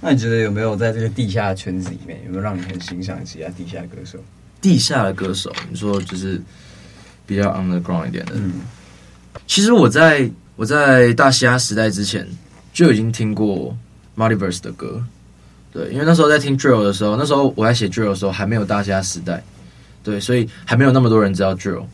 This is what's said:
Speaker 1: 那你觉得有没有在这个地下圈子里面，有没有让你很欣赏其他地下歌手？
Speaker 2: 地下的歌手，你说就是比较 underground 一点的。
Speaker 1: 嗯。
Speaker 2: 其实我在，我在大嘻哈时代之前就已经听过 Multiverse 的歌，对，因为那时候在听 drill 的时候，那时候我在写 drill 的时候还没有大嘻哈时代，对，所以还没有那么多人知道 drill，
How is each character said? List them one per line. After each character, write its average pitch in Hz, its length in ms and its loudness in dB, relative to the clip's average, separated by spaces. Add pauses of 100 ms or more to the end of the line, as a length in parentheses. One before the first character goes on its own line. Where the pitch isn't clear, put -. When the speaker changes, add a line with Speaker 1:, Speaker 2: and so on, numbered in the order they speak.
Speaker 1:
那 165 100 -2
你 135 80 2
觉 113 100 -2
得 113 100 2
有 110 120 0
没 101 100 -4
有 110 140 -2
在 113 180 -2
这 113 80 -6
个 113 80 -2
地 107 200 -4
下 101 260 -2
圈 92 260 -8
子 90 100 -8
里 87 140 -12
面， 85 200 -14
有 90 60 -14
没 92 60 -8
有 98 60 -6
让 101 140 -6
你 90 60 -8
很 92 180 -10
欣 90 200 -12
赏 92 240 -10
其 - 160 -16
他 78 100 -12
地 87 160 -14
下 85 160 -12
歌 85 220 -16
手？ - 140 -18 (420)
Speaker 2:
地 180 160 4
下 123 280 0
的 95 80 -2
歌 92 200 -6
手， - 200 -8 (180)
你 - 60 -10
说 101 260 -2
就 90 140 -10
是 92 240 -6 (880)
比 98 100 -4
较 101 160 2
underground 87 560 -2
一 - 20 -6
点 - 160 -8
的。 - 80 -12
Speaker 1:
嗯。 92 260 -6 (840)
Speaker 2:
其 - 160 0
实 220 100 6
我 170 160 8
在， 143 420 4 (260)
我 107 80 -4
在 131 500 6
大 135 160 6
嘻 131 160 2
哈 123 120 4
时 117 160 -4
代 110 160 2
之 98 140 -2
前 98 220 -6 (460)
就 165 200 6
已 107 40 4
经 113 140 -2
听 110 240 -2
过 95 420 -2 (400)
Multiverse 98 440 0
的 - 120 -12
歌， - 300 -10 (720)
对， - 180 -8
因 127 80 -6
为 143 60 -2
那 165 100 8
时 170 60 4
候 151 80 6
在 151 100 6
听 135 200 0
drill 123 260 4
的 101 80 2
时 98 120 -2
候， 104 120 0
那 135 80 0
时 143 100 0
候 139 220 2
我 110 100 0
在 117 60 4
写 113 160 0
drill 107 200 -2
的 98 60 0
时 95 100 -6
候 95 80 0
还 98 140 -4
没 110 80 -2
有 107 100 0
大 101 180 -2
嘻 98 100 -4
哈 95 80 0
时 92 200 -8
代， 87 220 -8 (600)
对， 104 180 -4
所 123 160 -2
以 117 120 0 (160)
还 117 120 0
没 131 80 6
有 131 80 6
那 131 80 4
么 120 80 4
多 110 140 6
人 98 100 2
知 92 100 -2
道 95 120 0
drill， 95 260 -6 (140)